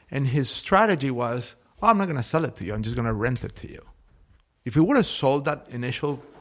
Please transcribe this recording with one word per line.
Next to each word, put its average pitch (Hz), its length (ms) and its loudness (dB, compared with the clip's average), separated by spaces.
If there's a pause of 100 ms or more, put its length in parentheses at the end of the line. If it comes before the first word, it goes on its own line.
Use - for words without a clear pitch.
(120)
And 139 160 -2
his 127 200 0
strategy 190 600 2
was, 120 460 -4 (260)
"Oh, 208 60 4
I'm 220 100 6
not 196 100 0
gonna 147 140 -2
sell 160 240 0
it - 120 -6
to 90 80 -10
you. 101 100 -4
I'm 110 80 -4
just 117 120 -4
gonna 117 160 0
rent 117 320 -2
it - 120 -10
to - 120 -16
you." - 160 -16 (800)
If 110 120 -4
he 156 40 6
would 202 160 6
have 226 120 4
sold 139 380 0
that 151 260 -4
initial 127 500 -6 (200)